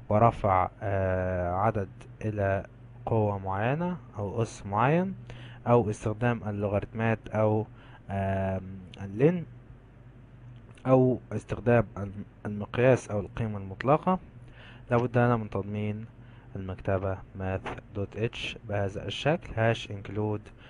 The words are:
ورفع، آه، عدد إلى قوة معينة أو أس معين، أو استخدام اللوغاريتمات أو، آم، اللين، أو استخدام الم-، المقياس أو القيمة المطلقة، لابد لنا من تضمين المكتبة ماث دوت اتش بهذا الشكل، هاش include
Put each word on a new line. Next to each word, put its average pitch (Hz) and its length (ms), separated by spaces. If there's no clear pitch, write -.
ورفع، 104 600
آه، 92 720
عدد 98 380
إلى 98 440
قوة 104 320
معينة 120 600
أو 104 240
أس - 240
معين، 143 500
أو 120 220
استخدام 107 600
اللوغاريتمات 104 720
أو، 107 360
آم، 95 520
اللين، 143 420
أو 127 320
استخدام 110 540
الم-، 98 280
المقياس 110 680
أو 104 80
القيمة 104 380
المطلقة، 139 600
لابد 120 260
لنا 120 200
من 107 120
تضمين 104 560
المكتبة 95 600
ماث 95 260
دوت 98 220
اتش - 400
بهذا 101 380
الشكل، - 480
هاش 113 360
include 104 500